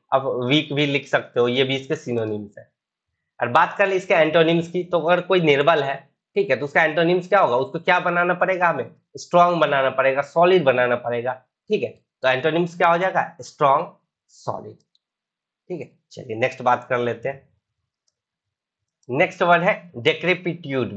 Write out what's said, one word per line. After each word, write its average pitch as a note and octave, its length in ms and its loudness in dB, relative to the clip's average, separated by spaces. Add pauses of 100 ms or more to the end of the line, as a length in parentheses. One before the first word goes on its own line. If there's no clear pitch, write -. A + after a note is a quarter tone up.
(120)
अब C3+ 160 0 (160)
वीक D3 300 0
भी D3 140 0
लिख C#3+ 200 -4
सकते B2 320 -2
हो, A#2+ 80 2
ये C3 160 0
भी C3+ 120 -2
इसके D3 200 -6
सिनोनिम्स G#2+ 600 -8
है। - 100 -20 (720)
और A#2+ 100 -2
बात E3 280 2
कर G3+ 100 2
ले F#3 80 -2
इसके F#3 200 -2
एंटोनिम्स E3 520 2
की, F3+ 160 -6
तो F3 160 -2
अगर F3 220 2
कोई F#3 200 0
निर्बल D3 400 4
है, C#3 140 -6 (400)
ठीक G3 140 0
है, B2+ 60 0
तो C3+ 80 -4
उसका E3 200 0
एंटोनिम्स E3+ 440 0
क्या G3+ 120 4
होगा? B2+ 160 2
उसको C3+ 240 -4
क्या F3+ 200 0
बनाना F3 360 -2
पड़ेगा F3+ 320 0
हमें? C3 220 -6 (280)
स्ट्रॉन्ग F3 420 2
बनाना C#3 300 2
पड़ेगा, C3 320 0
सॉलिड F3 420 2
बनाना B2 320 2
पड़ेगा, A#2+ 360 -4 (380)
ठीक G3 120 -2
है। A#2 60 -4 (340)
तो B2+ 60 0
एंटोनिम्स D#3 480 0
क्या F3+ 120 2
हो E3+ 100 4
जाएगा? F3 240 -2 (200)
स्ट्रॉन्ग, D3 440 0 (480)
सॉलिड, G#2 400 -10 (960)
ठीक E3+ 100 -10
है। - 100 -16 (220)
चलिए - 240 -12
नेक्स्ट B2 260 -2
बात B2 260 0
कर B2 100 0
लेते A#2+ 300 -4
हैं। - 200 -12 (1600)
नेक्स्ट D#3+ 340 0
वर्ड F3 200 4
है G3 120 2 (240)
decrepitude। D3+ 1000 -2